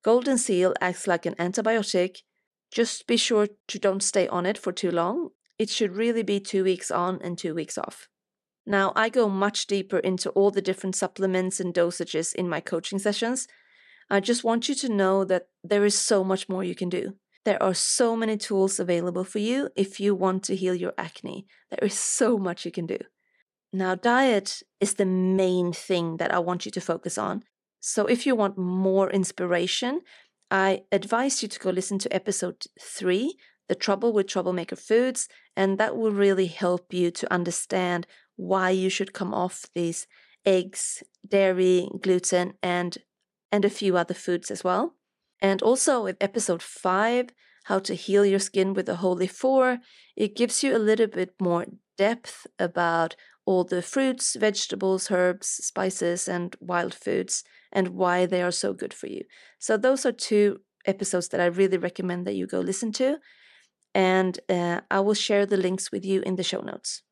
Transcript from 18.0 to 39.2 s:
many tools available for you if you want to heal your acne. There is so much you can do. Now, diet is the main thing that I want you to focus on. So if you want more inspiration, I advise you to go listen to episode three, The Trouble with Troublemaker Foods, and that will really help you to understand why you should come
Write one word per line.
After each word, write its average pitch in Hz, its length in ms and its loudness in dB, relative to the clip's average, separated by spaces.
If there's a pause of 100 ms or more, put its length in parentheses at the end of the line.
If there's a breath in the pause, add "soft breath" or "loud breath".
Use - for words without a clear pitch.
many 220 220 0
tools 196 420 2
available 175 460 0
for 190 140 -6
you 240 360 0
if 196 240 -2
you 202 160 4
want 190 300 0
to 196 120 -2
heal 180 180 0
your 175 240 -4
acne. - 480 -10 (240 soft breath)
There - 160 -2
is 202 80 0
so - 420 0
much 180 300 -4
you 170 40 -6
can 170 140 -6
do. - 140 -6 (720)
Now, 185 220 0
diet 233 680 2 (180)
is 202 140 0
the 196 120 2
main 185 680 2
thing 170 460 -2
that 165 160 0
I 180 40 2
want 175 280 -2
you 214 60 -10
to 185 100 -6
focus 170 340 -4
on. 107 280 -4 (360)
So - 240 -2
if 240 220 2
you 269 80 4
want 196 240 0
more 190 500 2
inspiration, 190 960 -2 (480 soft breath)
I 190 320 2 (100)
advise 226 500 0
you 214 60 -6
to - 100 -12
go 190 120 -2
listen 190 300 -2
to - 140 -4
episode 185 520 -4 (120)
three, 196 580 -2 (320 soft breath)
The 185 60 0
Trouble 202 380 0
with 202 140 2
Troublemaker 180 500 -4
Foods, 247 520 0 (280 soft breath)
and 190 220 2
that 214 180 0
will 220 160 0
really 196 340 4
help 175 460 -2
you 180 200 2
to - 200 -4
understand 175 760 -2 (300 soft breath)
why 185 340 0
you 190 180 2
should 185 240 -4
come 185 220 -6